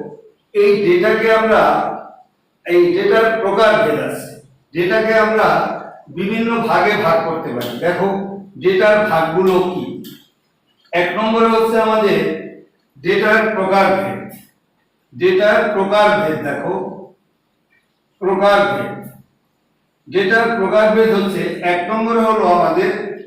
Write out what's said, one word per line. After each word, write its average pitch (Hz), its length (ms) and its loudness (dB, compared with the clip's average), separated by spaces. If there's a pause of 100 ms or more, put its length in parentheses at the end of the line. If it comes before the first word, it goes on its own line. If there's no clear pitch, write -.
(520)
এই 202 240 4
ডেটাকে 214 560 2
আমরা, 214 300 4 (1040)
এই 175 280 4
ডেটার 220 460 2
প্রকারভেদ 175 600 2
আছে, - 360 -10 (360)
ডেটাকে 220 420 0
আমরা 220 600 0 (320)
বিভিন্ন 226 520 -4
ভাগে - 300 0 (120)
ভাগ 165 260 0
করতে 160 200 -6
পারি। 120 300 -8
দেখো 175 280 -2 (520)
ডেটার 202 480 2
ভাগগুলো 175 540 0
কি? - 420 -6 (920)
এক 175 240 -2
নম্বরে 226 300 2
হচ্ছে 226 340 2
আমাদের 214 680 0 (520)
ডেটার 208 580 0
প্রকারভেদ। 190 760 0 (840)
ডেটার 208 560 2
প্রকারভেদ, 196 680 0
দেখো 170 300 -6 (1400)
প্রকারভেদ, 202 920 0 (1000)
ডেটার 196 500 0
প্রকারভেদ 214 540 2
হচ্ছে 185 480 -4
এক 175 280 -2
নম্বরে 226 300 0
হলো 220 260 0
আমাদের 175 440 2 (360)